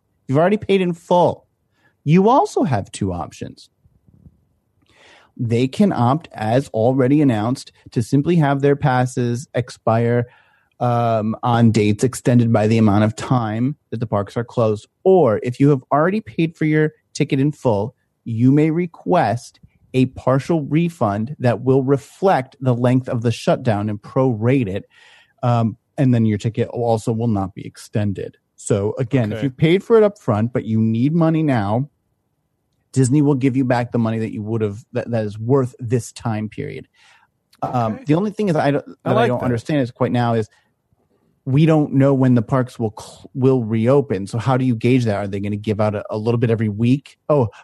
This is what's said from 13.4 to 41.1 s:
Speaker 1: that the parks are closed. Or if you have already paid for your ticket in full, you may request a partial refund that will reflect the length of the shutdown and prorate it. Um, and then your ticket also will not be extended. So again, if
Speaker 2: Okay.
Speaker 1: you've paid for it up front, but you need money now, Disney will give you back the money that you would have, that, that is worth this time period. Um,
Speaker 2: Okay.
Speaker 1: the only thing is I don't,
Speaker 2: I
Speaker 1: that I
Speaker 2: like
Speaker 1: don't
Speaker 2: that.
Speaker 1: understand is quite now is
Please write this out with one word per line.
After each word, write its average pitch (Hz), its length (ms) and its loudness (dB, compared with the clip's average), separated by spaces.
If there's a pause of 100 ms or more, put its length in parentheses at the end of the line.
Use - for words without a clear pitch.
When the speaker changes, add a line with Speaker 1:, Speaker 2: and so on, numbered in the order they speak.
Speaker 1:
that 113 100 -8
the 120 60 -4
parks 101 300 -4
are 120 80 -2
closed. 110 420 -2 (180)
Or 156 380 4
if 123 180 -6
you 143 100 6
have 131 120 2 (100)
already 180 280 0
paid - 360 -4
for 160 80 -4
your 156 280 0 (220)
ticket 139 260 -2
in 147 120 0
full, 110 420 -2 (300)
you 120 280 2
may 151 180 2
request 165 920 -2 (340)
a 131 120 4
partial 139 580 -2
refund 139 720 -2
that 120 240 0
will 131 200 2
reflect 143 800 -2
the 131 140 0
length 123 340 0
of 120 140 -4
the 117 100 0
shutdown 110 560 -2
and 104 140 -8
prorate 127 680 0
it. 95 160 -8 (580)
Um, 117 340 0 (200)
and 127 180 2
then 113 120 2
your 104 120 0
ticket 117 300 -4
also 117 440 -2
will 113 160 -2
not 98 260 -4
be - 120 -16
extended. - 720 -6 (200)
So 104 420 -2
again, 123 340 -2
if 113 60 -6
Speaker 2:
Okay. 117 80 -4
Speaker 1:
you've 127 100 -8
paid 180 280 2
for 233 120 2
it 214 60 6
up 208 160 0
front, 110 340 -2
but - 120 -4
you 110 160 -2
need 113 340 0
money 160 280 0
now, 123 480 -2 (1040)
Disney 131 300 2
will 143 120 2
give 131 220 0
you 139 80 0
back 123 280 -2
the 120 60 -2
money 113 200 -2
that 110 140 -4
you 107 100 -8
would 110 180 -4
have, 104 320 -4
that, 120 180 -6
that 113 140 -2
is 104 140 -8
worth 123 400 0
this 120 340 -4
time 107 360 -6
period. 101 380 -12 (760)
Um, 120 320 -2
Speaker 2:
Okay. - 120 -14
Speaker 1:
the 143 80 2
only 202 160 0
thing 208 180 -4
is 156 80 0
I 143 160 0
don't, 143 140 -4
Speaker 2:
I - 40 -20
Speaker 1:
that - 140 -20
I - 80 0
Speaker 2:
like 170 160 2
Speaker 1:
don't 123 120 -2
Speaker 2:
that. 123 40 -6
Speaker 1:
understand 123 380 -2
is 120 80 -4
quite 120 220 -2
now 120 220 0
is 110 140 -2 (960)